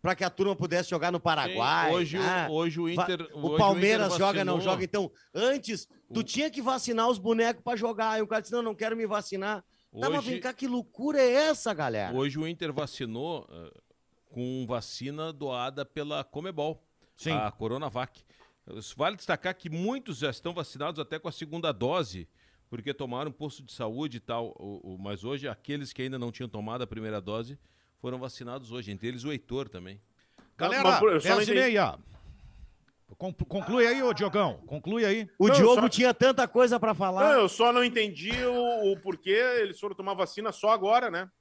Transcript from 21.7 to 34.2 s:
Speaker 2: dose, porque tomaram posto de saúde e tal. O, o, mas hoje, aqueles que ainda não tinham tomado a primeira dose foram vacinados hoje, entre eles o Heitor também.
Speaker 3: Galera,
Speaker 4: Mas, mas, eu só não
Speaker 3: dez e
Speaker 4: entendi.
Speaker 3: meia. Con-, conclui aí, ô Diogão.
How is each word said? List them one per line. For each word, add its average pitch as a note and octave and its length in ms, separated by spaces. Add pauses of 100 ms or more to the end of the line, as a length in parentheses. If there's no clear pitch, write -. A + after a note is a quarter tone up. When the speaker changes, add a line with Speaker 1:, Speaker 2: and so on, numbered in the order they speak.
Speaker 2:
dose, A2+ 560 (400)
porque A#2+ 240
tomaram C3+ 400
posto D3 300
de B2 100
saúde A#2+ 460
e - 20
tal. A#2 380
O, F#2+ 360
o, F#2 40
mas G2 260
hoje, C3+ 240
aqueles C#3+ 420
que - 120
ainda C3 160
não A#2+ 120
tinham A#2 200
tomado A2 320
a A#2+ 40
primeira A2 320
dose A2+ 400 (400)
foram B2+ 200
vacinados B2+ 520
hoje, A2+ 220
entre G2+ 160
eles B2 160
o D3 80
Heitor C3 380
também. F#2+ 280 (580)
Speaker 3:
Galera, A3+ 280
Speaker 4:
Mas, B3+ 160
mas, G#3+ 140
eu D#3 80
só E3+ 80
não A#3 80
Speaker 3:
dez G#3+ 100
e A#3 40
Speaker 4:
entendi. B3+ 140
Speaker 3:
meia. F#3 320 (1160)
Con-, F#3 160
conclui A3+ 540
aí, C4 160
ô B3 100
Diogão. F#3+ 540